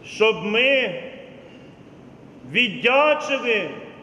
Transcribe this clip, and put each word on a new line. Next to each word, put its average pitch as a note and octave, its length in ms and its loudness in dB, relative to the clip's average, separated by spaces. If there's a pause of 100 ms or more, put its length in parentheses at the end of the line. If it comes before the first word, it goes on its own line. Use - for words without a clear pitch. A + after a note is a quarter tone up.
щоб G#3+ 380 0
ми A#3+ 500 2 (1600)
віддячили A#3+ 1160 2 (340)